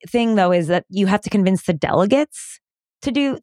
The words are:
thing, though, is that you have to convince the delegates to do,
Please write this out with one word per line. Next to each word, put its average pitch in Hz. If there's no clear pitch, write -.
thing, 226
though, 180
is 170
that 175
you 190
have 208
to -
convince 190
the 185
delegates 202
to 285
do, 277